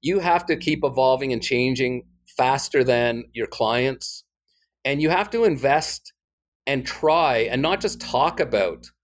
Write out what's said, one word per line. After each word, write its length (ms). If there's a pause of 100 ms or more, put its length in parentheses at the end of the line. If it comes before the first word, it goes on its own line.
You 160
have 280
to 100
keep 280
evolving 480
and 100
changing 600 (240)
faster 580
than 480
your 140
clients. 800 (600)
And 160
you 80
have 220
to 140
invest 680 (540)
and 200
try 640
and 120
not 180
just 180
talk 400
about 520 (140)